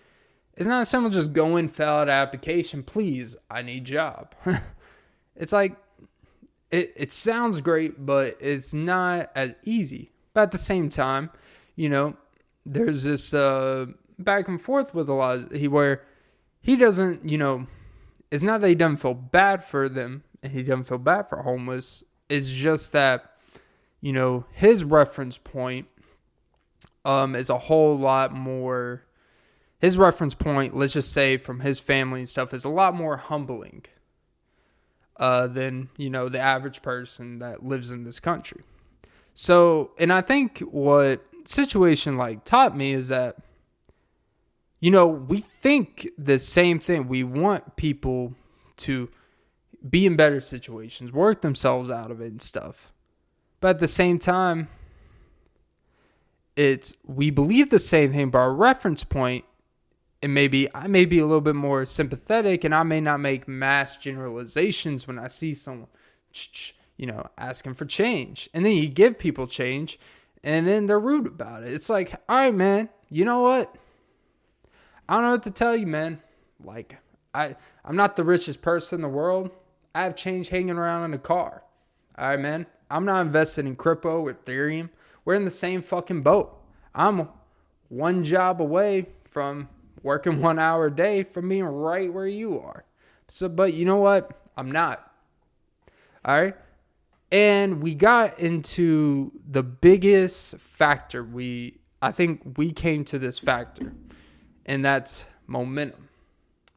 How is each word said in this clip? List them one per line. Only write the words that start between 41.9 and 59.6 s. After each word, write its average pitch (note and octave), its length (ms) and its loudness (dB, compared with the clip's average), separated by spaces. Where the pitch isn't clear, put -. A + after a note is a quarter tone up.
like, A2+ 280 -6
taught C#3+ 320 4
me C3+ 160 -2
is C3 140 -4
that, B2+ 300 -4
you F3 120 4
know, F3+ 160 10
we D#3 320 -2
think - 680 0
the C#3 220 2
same F3 400 4
thing. D3+ 280 -2
We B2+ 160 -2
want D3+ 520 -2
people B2+ 600 -4
to B2+ 320 -6
be F3+ 160 4
in F3 100 4
better D3 240 6
situations, A#2+ 720 -14
work F#3+ 300 2
themselves B2+ 480 0
out A#2 220 -8
of A2+ 100 -12
it A#2 60 -10
and A2 140 -14
stuff. - 500 -12
But F#3 100 2
at E3 100 2
the E3+ 80 2
same F3+ 320 2
time, F3 480 0
it's, C#3 400 0
we C#3+ 240 -2
believe F#3 400 4
the G#3+ 100 6
same D3 320 4
thing, C#3 180 0
but B2 100 4
our B2+ 140 4
reference G3+ 500 2
point, B2+ 420 -2